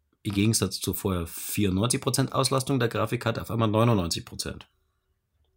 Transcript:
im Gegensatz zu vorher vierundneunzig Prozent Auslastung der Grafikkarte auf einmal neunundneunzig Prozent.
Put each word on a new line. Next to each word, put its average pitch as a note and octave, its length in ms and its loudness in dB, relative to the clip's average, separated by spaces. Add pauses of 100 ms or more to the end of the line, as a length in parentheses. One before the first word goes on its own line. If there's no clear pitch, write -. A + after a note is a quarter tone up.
(220)
im - 120 -4
Gegensatz G2+ 440 2
zu - 140 -4
vorher F2+ 340 -2
vierundneunzig G2+ 760 0
Prozent C3 320 0
Auslastung C3+ 440 0
der A#2+ 120 2
Grafikkarte A2+ 500 -2
auf F2 100 -10
einmal A2+ 180 2
neunundneunzig G#2 580 2
Prozent. - 420 -10 (880)